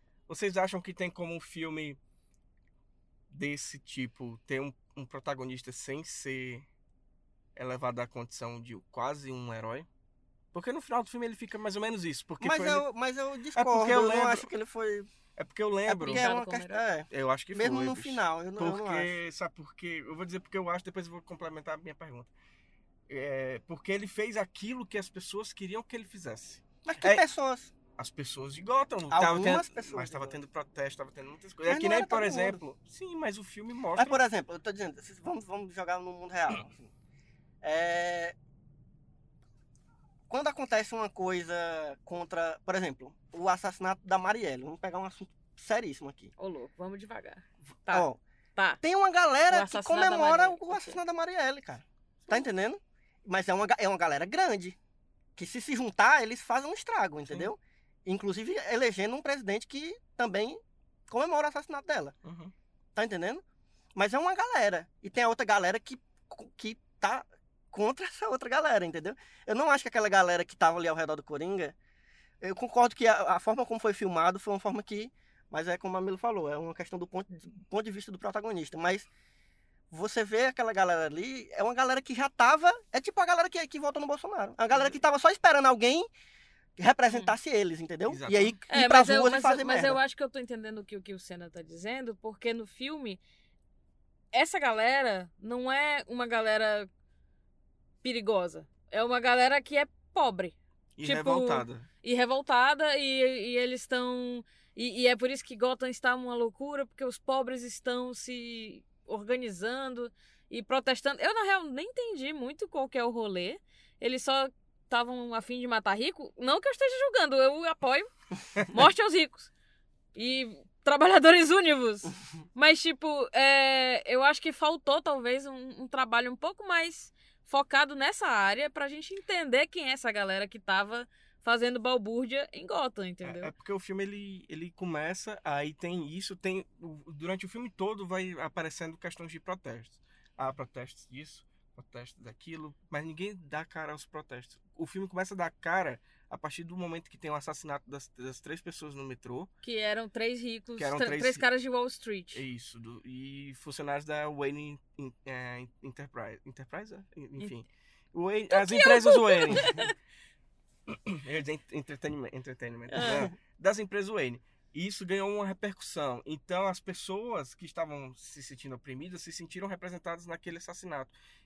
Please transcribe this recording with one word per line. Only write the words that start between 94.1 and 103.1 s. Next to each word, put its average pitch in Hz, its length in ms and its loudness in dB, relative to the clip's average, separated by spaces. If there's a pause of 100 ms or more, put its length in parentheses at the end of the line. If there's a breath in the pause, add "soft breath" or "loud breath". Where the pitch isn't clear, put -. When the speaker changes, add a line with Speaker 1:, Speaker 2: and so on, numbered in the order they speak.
Speaker 3:
essa 311 280 2
galera 226 720 2 (100)
não 247 320 -6
é 285 360 0
uma 247 200 -4
galera 214 600 0 (1120)
perigosa. 196 640 -2 (240)
É 220 120 0
uma 247 160 0
galera 254 420 6
que 285 160 -2
é 285 100 2 (260)
pobre. 190 400 2 (440)
Speaker 1:
E 151 80 -12
Speaker 3:
Tipo, 143 120 2
Speaker 1:
revoltada. 151 720 0 (140)
Speaker 3:
e 247 100 0
revoltada, 269 840 4
e, 294 40 0 (520)